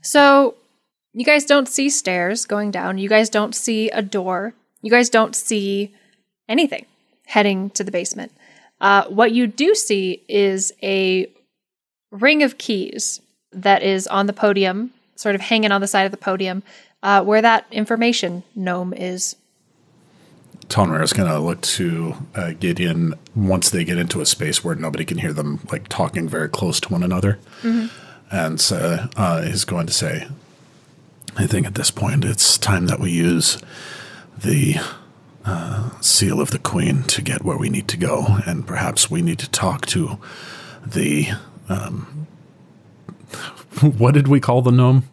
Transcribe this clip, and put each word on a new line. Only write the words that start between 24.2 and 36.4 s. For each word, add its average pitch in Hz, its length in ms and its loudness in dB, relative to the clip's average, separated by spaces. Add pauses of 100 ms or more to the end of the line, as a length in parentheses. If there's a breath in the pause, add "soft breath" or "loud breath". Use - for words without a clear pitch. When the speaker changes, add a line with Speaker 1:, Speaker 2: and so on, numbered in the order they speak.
Speaker 2:
a 76 40 -4
space - 380 -2
where 170 120 -4
nobody 110 300 -6
can - 120 -6
hear 76 160 -4
them, 73 260 -6 (120)
like, - 180 -8
talking 82 400 -4
very 78 200 -4
close 85 320 -4
to - 80 -10
one 87 140 -2
another, 92 360 0 (220 loud breath)
Speaker 1:
Mm-hmm. 226 260 -2 (440 loud breath)
Speaker 2:
and 160 280 -4
so, 85 580 -2
uh, 85 260 0
he's 92 220 -4
going 85 220 -4
to - 60 -4
say, - 340 -4 (1120 soft breath)
"I - 80 0
think 98 220 0
at 98 80 -10
this - 160 -2
point 135 340 -2
it's - 320 2
time 92 300 2
that - 140 0
we 87 100 0
use 85 460 2 (800 loud breath)
the, 143 400 0 (640 loud breath)
uh, 104 460 -6 (100)
seal - 400 2
of 71 120 -2